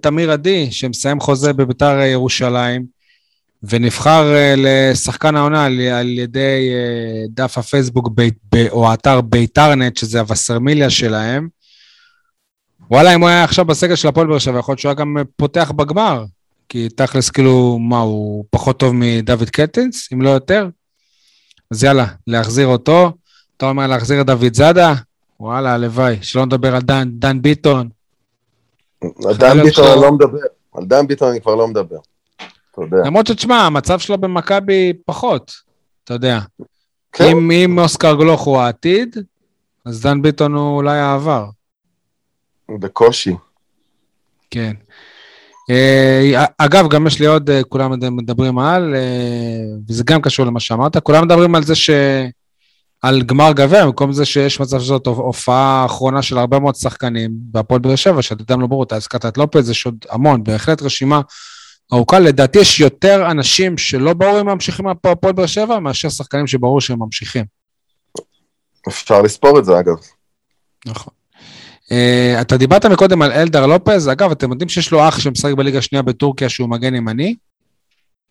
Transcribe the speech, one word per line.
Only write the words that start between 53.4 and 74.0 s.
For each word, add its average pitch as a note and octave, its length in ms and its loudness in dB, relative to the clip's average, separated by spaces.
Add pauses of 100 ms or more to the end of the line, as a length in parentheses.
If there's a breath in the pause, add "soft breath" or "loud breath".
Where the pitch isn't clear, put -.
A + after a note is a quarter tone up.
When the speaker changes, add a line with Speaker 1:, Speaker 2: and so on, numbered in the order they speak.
Speaker 1:
גביע, D3 320 4
במקום C#3 280 0
זה C#3+ 120 -2
שיש C#3 340 -2
מצב C3 200 -4
שזאת C3 280 -2
הופ-, A#2+ 140 -2
הופעה C3 640 0
אחרונה C3 360 -2
של C3 160 -4
הרבה B2 220 2
מאוד C#3 160 0
שחקנים A#2 580 -6
בהפועל A2+ 460 -2
באר C3 160 0
שבע, D#3 260 2
שאתה A2 200 -8
יודע, B2 140 -2
לא B2 120 -2
ברור, C3+ 160 -2
אתה A2+ 120 -6
הזכרת A2 300 -8
את A2+ 120 -8
לופז, D3 320 2
יש - 160 -6
עוד A#2 100 -6 (140)
המון, B2 340 0
בהחלט A2 380 -2
רשימה C#3 400 -2 (720 loud breath)
ארוכה. B2 260 4
לדעתי C#3+ 400 4
יש F#3 200 4
יותר F3+ 520 2
אנשים E3 460 -2
שלא C#3 360 -2
ברור G3+ 280 0
אם G3+ 40 -4
ממשיכים F#3+ 400 -6
מהפועל F#3 480 -2
באר F#3 120 -2
שבע, G#3+ 340 -2
מאשר D3+ 300 -6
שחקנים C#3 380 -6
שברור C3 340 0
שהם A#2+ 180 -6
ממשיכים. A2+ 460 -8 (1400)
Speaker 2:
אפשר G2+ 340 2
לספור C#3 380 4
את A2 60 2
זה, F2+ 140 2
אגב. F2 160 0 (920)
Speaker 1:
נכון. - 280 -16 (800 soft breath)
אה, B2 500 2
אתה B2+ 160 0
דיברת C#3 280 4
מקודם F#3 360 4
על C#3+ 100 2
אלדר D3+ 360 2
לופז, F3 420 2